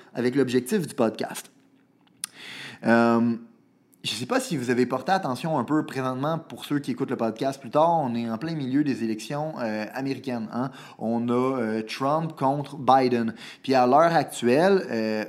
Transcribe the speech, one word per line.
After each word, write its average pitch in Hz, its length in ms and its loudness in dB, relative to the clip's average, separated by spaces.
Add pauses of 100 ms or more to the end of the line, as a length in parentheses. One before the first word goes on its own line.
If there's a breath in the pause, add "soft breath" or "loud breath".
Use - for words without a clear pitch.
(140 loud breath)
avec 123 200 0
l'objectif 131 520 2
du - 80 -12
podcast. - 560 -2 (1300 loud breath)
Euh, 117 520 4 (680)
je - 120 -6
sais 117 100 -8
pas 254 160 0
si 175 160 -4
vous 123 140 -2
avez 120 160 2
porté 127 260 -2
attention 160 460 -2
un 117 60 -2
peu 151 200 0
présentement 135 540 -4
pour 123 260 -14
ceux 147 140 -2
qui 143 120 -4
écoutent 123 200 -4
le 120 80 -4
podcast 117 420 -2
plus 120 80 -14
tard, 165 300 2
on 127 160 -2
est 117 160 -4
en 110 80 -4
plein 165 160 -6
milieu 139 280 0
des 117 220 -2
élections, 143 560 -6
euh, 107 320 -4
américaines, 123 600 -6
hein. 127 160 -4 (280 loud breath)
On 117 300 -2
a, 123 40 0
euh, 120 500 0
Trump 156 520 -2
contre 143 440 -2
Biden. 123 560 4 (280 loud breath)
Puis 131 120 0
à 123 120 6
l'heure 160 280 6
actuelle, 160 760 4
euh, 110 380 -2